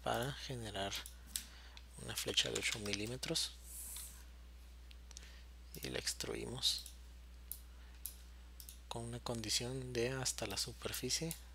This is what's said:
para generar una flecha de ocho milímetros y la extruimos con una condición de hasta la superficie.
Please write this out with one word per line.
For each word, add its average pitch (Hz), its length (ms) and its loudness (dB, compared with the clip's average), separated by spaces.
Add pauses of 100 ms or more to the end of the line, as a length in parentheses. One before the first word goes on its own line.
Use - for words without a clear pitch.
para 120 300 6
generar 101 600 0 (1080)
una 117 120 -2
flecha - 360 6
de 107 80 4
ocho - 200 4
milímetros 107 720 2 (2250)
y - 80 0
la 64 80 2
extruimos - 840 2 (2000)
con 117 160 0
una 117 160 -2
condición 123 760 2
de 120 180 6
hasta 131 340 2
la - 120 0
superficie. - 760 2 (200)